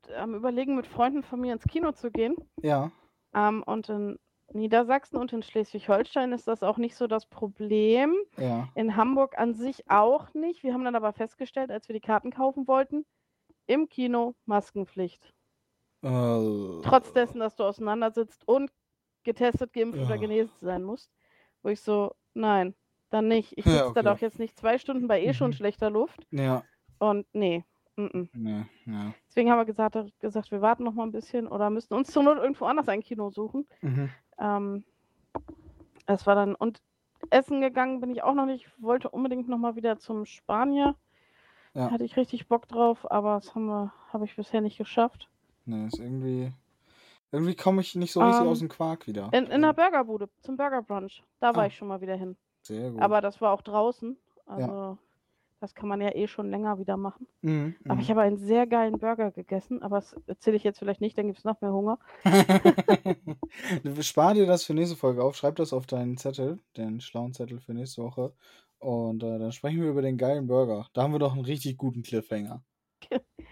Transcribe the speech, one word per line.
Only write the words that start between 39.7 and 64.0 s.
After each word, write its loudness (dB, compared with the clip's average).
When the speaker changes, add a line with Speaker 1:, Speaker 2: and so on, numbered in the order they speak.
Speaker 1:
wieder -2
zum -8
Spanier. 0
Speaker 2:
Ja. -2
Speaker 1:
Hatte 0
ich -4
richtig -2
Bock 0
drauf, 2
aber 2
das -8
haben -4
wir, -4
hab -4
ich -8
bisher -2
nicht -4
geschafft. -2
Speaker 2:
Nee, -4
ist -10
irgendwie, -4
irgendwie 0
komm 2
ich -4
nicht -2
so 4
richtig 6
Speaker 1:
Ähm, -
Speaker 2:
aus 2
dem -4
Quark -6
wieder. -4
Speaker 1:
in, 4
in 2
der 6
Speaker 2:
Also -
Speaker 1:
Burgerbude, 2
zum -8
Burger -2
Brunch. -8
Da 4
war 4
Speaker 2:
Ah. -2
Speaker 1:
ich -8
schon -12
mal -8
wieder -4
hin. -10
Speaker 2:
Sehr -8
gut. 4
Speaker 1:
Aber 4
das -4
war 4
auch -2
draußen. -2
Speaker 2:
Ja. -4
Speaker 1:
Also, -8
das -12
kann -10
man -2
ja -2
eh -2
schon -8
länger -4
wieder -4
machen. -8
Speaker 2:
Mhm, -2
Speaker 1:
Aber 0
ich -2
Speaker 2:
mhm. 0
Speaker 1:
habe 4
einen 4
sehr 2
geilen 0
Burger -2
gegessen, -6
aber -2
das -6
erzähle 2
ich -2
jetzt 0
vielleicht -4
nicht, -2
dann -2
gibt's -8
noch -4
mehr -2
Hunger. -2
Speaker 2:
<laughs> 4